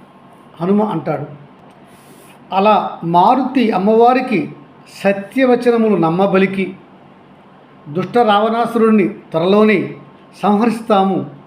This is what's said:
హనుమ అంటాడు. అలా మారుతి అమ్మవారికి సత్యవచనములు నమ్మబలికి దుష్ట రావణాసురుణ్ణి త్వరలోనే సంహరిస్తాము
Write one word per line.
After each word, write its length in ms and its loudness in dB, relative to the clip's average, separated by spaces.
హనుమ 220 0
అంటాడు. 440 -6
అలా 500 0
మారుతి 680 2
అమ్మవారికి 800 2
సత్యవచనములు 920 0
నమ్మబలికి 800 0
దుష్ట 300 -4
రావణాసురుణ్ణి 920 2
త్వరలోనే 840 0
సంహరిస్తాము 880 0